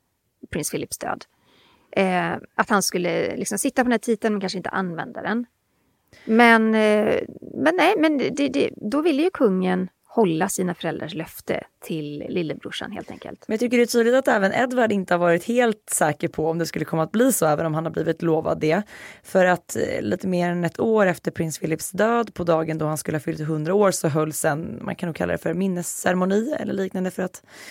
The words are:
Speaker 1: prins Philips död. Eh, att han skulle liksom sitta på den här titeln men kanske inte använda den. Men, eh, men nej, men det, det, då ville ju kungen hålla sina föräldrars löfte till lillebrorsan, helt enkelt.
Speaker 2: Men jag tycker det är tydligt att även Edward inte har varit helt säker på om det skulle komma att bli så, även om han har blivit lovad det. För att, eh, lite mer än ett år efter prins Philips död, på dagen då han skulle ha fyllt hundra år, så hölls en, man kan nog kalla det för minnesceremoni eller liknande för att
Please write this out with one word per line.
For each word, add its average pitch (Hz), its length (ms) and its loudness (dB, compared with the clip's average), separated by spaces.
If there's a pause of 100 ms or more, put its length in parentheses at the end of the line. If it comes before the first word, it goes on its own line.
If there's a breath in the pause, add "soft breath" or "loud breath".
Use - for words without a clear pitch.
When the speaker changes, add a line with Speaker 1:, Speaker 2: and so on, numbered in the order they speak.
(500)
Speaker 1:
prins - 220 -6
Philips - 260 -8
död. - 280 -8 (680 soft breath)
Eh, 180 420 0 (220)
att - 140 -2
han 202 140 2
skulle 170 520 -2
liksom - 220 -6
sitta 269 240 -2
på 240 40 4
den 247 60 0
här 226 80 2
titeln 220 340 -2
men 196 80 -2
kanske 185 160 -6
inte 175 120 -6
använda 175 520 -6
den. 233 240 -4 (800 soft breath)
Men, 220 500 6
eh, 214 440 4 (360)
men 311 200 2
nej, 359 220 4
men 302 200 2
det, 277 300 0
det, 277 280 0
då 262 260 -2
ville 302 220 2
ju 370 60 2
kungen 185 600 0 (240)
hålla 185 360 2
sina 180 260 -2
föräldrars 160 380 -6
löfte - 500 -8 (160)
till 147 500 -8
lillebrorsan, 165 640 -6
helt - 200 -14
enkelt. - 360 -16
Speaker 2:
Men - 60 -4
jag 220 60 -2
tycker 240 180 2
det 240 60 8
är - 20 4
tydligt 233 300 2
att 262 120 4
även 208 260 2
Edward 247 380 2
inte 190 220 0
har 175 60 2
varit 170 240 4
helt 233 460 0
säker 156 380 0
på 160 220 -2
om 165 80 -2
det 165 80 0
skulle 160 200 -4
komma 160 180 -2
att 156 80 -6
bli 247 200 4
så, 165 140 2
även 156 200 2
om 156 80 -2
han 160 120 -2
har 160 60 -4
blivit 160 300 -2
lovad 160 380 0
det. 156 220 2 (420 loud breath)
För 185 220 2
att, 180 300 0
eh, - 260 -2
lite 190 260 -4
mer 175 220 0
än 175 140 -2
ett - 160 -4
år 220 260 4
efter 170 260 -2
prins 160 280 -6
Philips 160 320 -4
död, 220 420 0
på 180 100 -6
dagen 160 340 0
då 156 80 -2
han 151 120 -2
skulle 165 180 -4
ha 151 60 -2
fyllt 156 260 -6
hundra 156 260 -2
år, 202 180 4
så 175 160 0
hölls 156 380 0
en, 156 360 -2
man - 140 -8
kan 175 120 -6
nog 156 80 -6
kalla 175 160 -2
det 165 60 0
för 165 160 -2
minnesceremoni 185 1080 0
eller 202 140 -4
liknande 190 380 -2
för 190 120 -4
att - 200 -8 (280 loud breath)